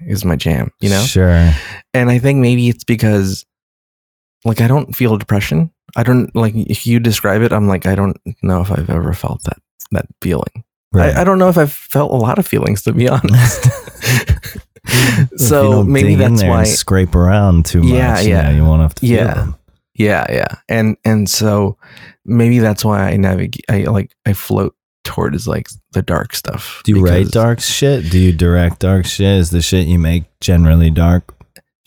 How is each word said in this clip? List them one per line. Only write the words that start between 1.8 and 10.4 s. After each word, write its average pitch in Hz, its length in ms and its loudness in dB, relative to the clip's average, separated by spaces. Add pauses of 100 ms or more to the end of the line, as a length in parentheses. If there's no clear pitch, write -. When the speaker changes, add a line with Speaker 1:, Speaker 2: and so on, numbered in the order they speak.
Speaker 1:
And 123 160 0
I 123 100 2
think 139 200 0
maybe 123 280 2
it's 120 160 -2
because, 104 600 0 (1000)
like, 113 160 -2
I 117 80 2
don't 139 260 0
feel 110 240 0
depression. 110 540 -2 (240)
I 117 80 -2
don't, 123 320 0
like, 113 200 0
if - 320 -6
you 117 120 2
describe 107 440 0
it, 120 100 0
I'm 104 140 0
like, 95 180 -2
"I 92 80 0
don't 98 240 -2 (240)
know 92 200 0
if 98 100 -4
I've 87 180 -4
ever 85 240 -2
felt - 300 -8
that, - 160 -8 (320)
that - 160 -4 (160)
feeling." 87 400 -6 (280)